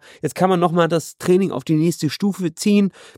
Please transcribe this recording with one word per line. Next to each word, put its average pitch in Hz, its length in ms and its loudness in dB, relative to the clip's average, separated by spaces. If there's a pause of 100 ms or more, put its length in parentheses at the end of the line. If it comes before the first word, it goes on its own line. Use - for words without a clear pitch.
(220)
jetzt - 140 -4
kann 180 120 2
man 185 120 2
noch 175 100 2
mal 165 160 2
das 160 320 -4
Training 180 320 2
auf - 140 -8
die 165 100 -2
nächste 160 340 0
Stufe 185 460 -4
ziehen", 202 380 2 (260)